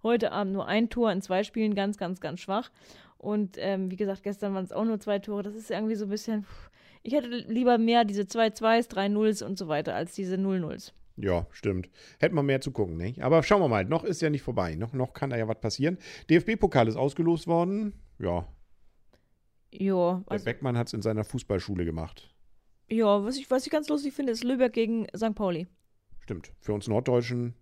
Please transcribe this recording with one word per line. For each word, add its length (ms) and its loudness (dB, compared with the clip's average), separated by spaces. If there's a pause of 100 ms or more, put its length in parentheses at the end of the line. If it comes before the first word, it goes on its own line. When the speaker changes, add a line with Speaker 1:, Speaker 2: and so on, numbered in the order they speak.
Speaker 1:
Heute 260 2
Abend 220 -2
nur 160 -2
ein 220 2
Tor 200 2
in 120 0
zwei 200 0
Spielen, 320 0
ganz, 240 -2
ganz, 220 -4
ganz 180 -8
schwach. 320 -4 (480)
Und, 400 -2
ähm, 320 -2
wie 60 -6
gesagt, 260 -2
gestern 320 -4
waren 100 -2
es 80 -10
auch 120 0
nur 160 0
zwei 180 0
Tore. 240 -6
Das 140 -8
ist 160 -8
irgendwie 240 -2
so 80 -4
ein 60 -4
bisschen, 340 -2
pff, 260 -18 (320)
ich 120 -4
hätte 120 2
lieber 520 2
mehr 260 6
diese 240 -2
zwei 220 2
zwei's, 360 4
drei 220 -2
nulls 340 2
und 160 -6
so 80 -6
weiter 300 -2
als 180 -6
diese 240 -4
null 220 0
nulls. 340 -8 (220)
Speaker 2:
Ja, 340 0
stimmt. 400 -4 (300)
Hätten 140 2
wir 80 2
mehr 200 2
zu 80 -6
gucken, 260 -2
nicht? 260 -6
Aber 200 6
schauen 180 4
wir 80 4
mal, 160 2
noch 180 0
ist 200 -4
ja 80 2
nicht 100 -2
vorbei. 360 -2
Noch, 180 -6
noch 180 -2
kann 160 -4
da 80 -2
ja 100 0
was 140 -4
passieren. 380 0 (320)
D-F-B-Pokal 580 4
ist 80 0
ausgelost 500 0
worden. 460 0 (260)
Ja. 300 -2 (1300)
Speaker 1:
Ja, 500 2
Speaker 2:
Der 80 -12
Speaker 1:
also 140 -4
Speaker 2:
Beckmann 320 -2
hat's 160 -2
in 80 -4
seiner 220 0
Fußballschule 600 -2
gemacht. 500 -6 (540)
Speaker 1:
Ja, 360 4
was 120 -4
ich, 140 -6
was 160 0
ich 60 -10
ganz 180 0
lustig 240 -2
finde, 180 -2
ist 100 -4
Lübeck 300 2
gegen 400 0
Sankt 240 -2
Pauli. 300 -2 (540)
Speaker 2:
Stimmt. 400 -10
Für 120 -4
uns 160 -4
Norddeutschen 720 0